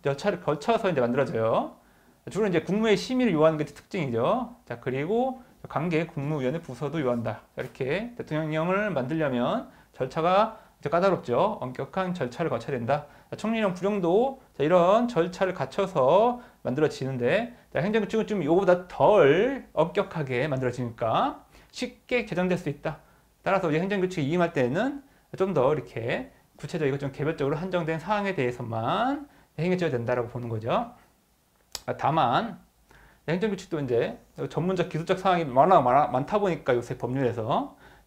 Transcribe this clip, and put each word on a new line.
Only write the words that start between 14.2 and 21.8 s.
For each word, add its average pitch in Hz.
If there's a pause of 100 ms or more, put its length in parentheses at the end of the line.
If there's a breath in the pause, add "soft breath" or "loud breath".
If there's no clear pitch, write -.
자, 139
이런 180
절차를 180
갖춰서 185 (200 loud breath)
만들어지는데, 135 (160 loud breath)
자, 131
행정규칙은 208
좀 202
요거보다 180
덜 190
엄격하게 156
만들어지니까 127 (260 soft breath)
쉽게 247